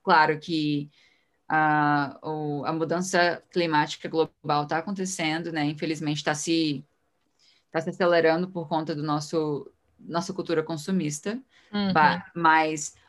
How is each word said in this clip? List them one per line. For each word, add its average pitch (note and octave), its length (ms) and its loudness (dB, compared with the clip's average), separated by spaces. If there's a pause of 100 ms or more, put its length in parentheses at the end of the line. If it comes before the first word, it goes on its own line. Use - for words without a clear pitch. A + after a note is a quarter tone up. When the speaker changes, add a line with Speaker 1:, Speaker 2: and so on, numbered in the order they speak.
Speaker 1:
Claro D#3 360 4
que D3+ 520 -4 (580)
a, D3 720 2
o, D3+ 440 -4
a D#3+ 60 -2
mudança E3+ 800 0
climática D#3+ 580 0
global D3+ 580 0
tá D#3+ 120 -2
acontecendo, E3+ 760 -4
né? D3+ 120 -2
Infelizmente, D3+ 600 -4
tá D#3 100 0
se, D3+ 500 -2 (840)
tá D#3+ 100 -4
se D#3+ 100 -6
acelerando E3+ 600 2
por E3 180 -8
conta D#3+ 260 -2
do D3 80 -6
nosso, D3+ 680 -2 (280)
nossa F3 360 -6
cultura E3 280 -2
consumista. E3 800 -4 (320)
Speaker 2:
Uhum. G3+ 200 0
Speaker 1:
Ba-, E3 320 4 (100)
mas D#3 600 2 (140)